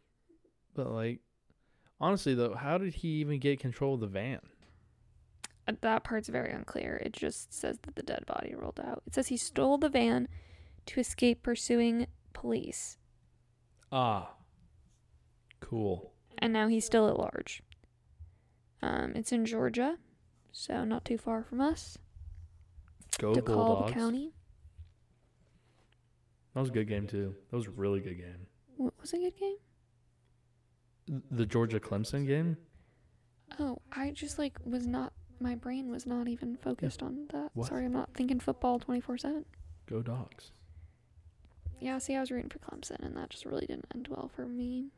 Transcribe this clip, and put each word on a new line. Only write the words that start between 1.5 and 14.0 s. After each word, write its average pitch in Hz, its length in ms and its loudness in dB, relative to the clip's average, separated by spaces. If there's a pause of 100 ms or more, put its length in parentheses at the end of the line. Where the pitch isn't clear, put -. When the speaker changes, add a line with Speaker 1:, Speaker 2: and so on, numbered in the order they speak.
Speaker 1:
honestly, 156 340 4
though, 120 200 4
how 139 240 0
did 185 160 0
he - 140 -2 (120)
even 147 180 2
get 135 220 2
control 135 340 0
of 123 60 0
the 110 60 0
van? 101 340 -2 (1300)
Speaker 2:
Uh, 214 40 0 (100)
that 220 220 4
part's 220 240 -2
very 233 240 -2
unclear. - 520 -4
It 220 80 -2
just - 400 -4
says - 300 -4
that - 140 -10
the - 60 -8
dead - 240 -4
body - 300 -4
rolled - 260 -6
out. - 240 -6
It - 80 -10
says 269 140 2
he 247 80 -2
stole 269 420 4
the 294 120 4
van 240 360 4 (600)
to - 140 -2
escape 240 420 4
pursuing 233 640 4 (260)
police. - 640 -4 (960)
Speaker 1:
Ah. 117 380 2 (1300)